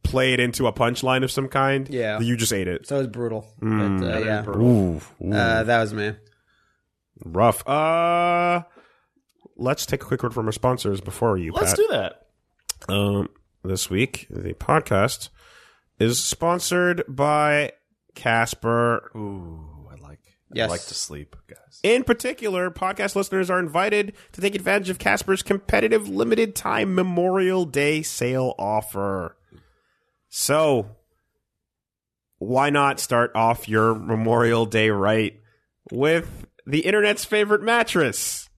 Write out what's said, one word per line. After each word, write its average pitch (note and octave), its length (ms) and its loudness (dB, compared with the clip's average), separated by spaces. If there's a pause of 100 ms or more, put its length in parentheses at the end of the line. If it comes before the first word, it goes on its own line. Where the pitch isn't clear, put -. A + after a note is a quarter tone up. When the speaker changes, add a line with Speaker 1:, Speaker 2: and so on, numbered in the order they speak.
Speaker 1:
play C3 320 2
it B2 60 2
into A#2+ 260 0
a A2 60 2
punchline B2+ 520 0
of B2+ 60 -4
some C3+ 180 -4
kind, C3+ 400 0
Speaker 2:
Yeah. A2+ 320 -2
Speaker 1:
you A#2+ 160 0
just A2+ 160 0
ate F#2+ 160 -2
it. - 180 -6
Speaker 2:
So C#3 100 -4
it - 20 2
was C3+ 100 0
brutal. A2+ 380 -6 (160)
Speaker 1:
Mm. G#2 380 0
Speaker 2:
But, F#2 140 -2
uh, A2 100 -2
yeah. G#2+ 240 -2
Speaker 1:
Ooh, G2+ 520 4 (240)
ooh. F#2+ 80 -2
Speaker 2:
Uh, A2+ 300 2
that A#2 180 4
was G#2+ 140 -2
me. G#2 180 -4 (1120)
Speaker 1:
Rough. G2 440 2
Uh, E3+ 920 2 (920)
let's B2 300 -2
take - 160 -4
a - 40 -16
quick - 160 -2
word A#2 120 -2
from A2+ 120 -2
our A2 60 -2
sponsors A2 480 -2
before F#2+ 360 0
you, E2 160 -4
Speaker 3:
Let's - 200 2
Speaker 1:
Pat. - 40 2
Speaker 3:
do G#4+ 140 4
that. - 360 -4 (600)
Speaker 1:
Um, G2+ 400 0 (340)
this F#2 280 -4
week, G2+ 400 -2
the F2+ 240 -8
podcast - 760 0 (680)
is A#2 240 0
sponsored F3 840 0
by D3 640 0 (420)
Casper. A#2 1000 0
Speaker 3:
Ooh, E2 800 -12
I C#2 100 -20
like, C#2+ 180 -20 (320)
Speaker 2:
Yes. A2+ 160 -2
Speaker 3:
I - 40 -2
like F2 140 -6
to - 80 -14
sleep, - 420 -12 (100)
guys. - 360 -20
Speaker 1:
In B3 220 2
particular, G#3+ 680 -2
podcast G3 440 -4
listeners F#3+ 360 -2
are F3+ 100 2
invited G3 540 0 (180)
to - 80 -14
take G3+ 140 -2
advantage F#3+ 340 0
of F#3 100 -4
Casper's G3 440 0
competitive G#3+ 680 0
limited A3+ 480 0
time G3+ 380 -2
Memorial F#3 720 2
Day D3 360 0
sale B2+ 560 -2
offer. G2 760 -4 (960)
So, C#3 680 0 (1400)
why B2+ 320 0
not C#3+ 280 2
start A#2+ 360 2
off A2+ 340 2
your A2 260 4
Memorial A2+ 720 2
Day A2 240 2
right G#2 480 2 (540)
with D#3 540 0 (200)
the D3 140 0
internet's G#3 440 2
favorite G#3 380 2
mattress? A3 960 0